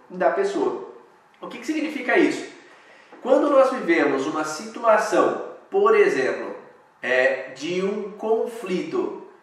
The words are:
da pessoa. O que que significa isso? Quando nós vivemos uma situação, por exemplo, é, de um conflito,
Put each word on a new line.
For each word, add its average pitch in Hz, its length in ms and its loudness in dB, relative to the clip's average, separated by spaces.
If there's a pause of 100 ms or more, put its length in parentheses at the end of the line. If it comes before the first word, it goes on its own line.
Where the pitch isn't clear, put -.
da 180 220 0
pessoa. - 600 -2 (500)
O 175 80 -14
que 233 100 -14
que - 80 -14
significa 254 520 -2
isso? - 280 2 (760)
Quando 285 280 4
nós 269 200 6
vivemos 156 560 0
uma 151 180 -4
situação, - 1080 0 (200)
por - 260 4
exemplo, 123 580 2 (480)
é, 127 520 0
de 180 280 -4
um 208 300 -4
conflito, - 1160 -4 (160)